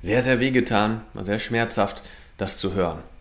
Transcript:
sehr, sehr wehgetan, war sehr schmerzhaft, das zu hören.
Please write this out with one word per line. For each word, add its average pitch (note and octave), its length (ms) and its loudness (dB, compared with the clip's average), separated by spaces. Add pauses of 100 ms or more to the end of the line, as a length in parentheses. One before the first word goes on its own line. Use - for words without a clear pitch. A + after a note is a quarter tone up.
sehr, A2+ 200 2
sehr B2+ 180 4
wehgetan, A2+ 640 2 (120)
war G2 120 -8
sehr G2+ 140 0
schmerzhaft, A2 640 -2 (340)
das F#2+ 200 -2
zu F#2 160 -2
hören. E2+ 260 0 (220)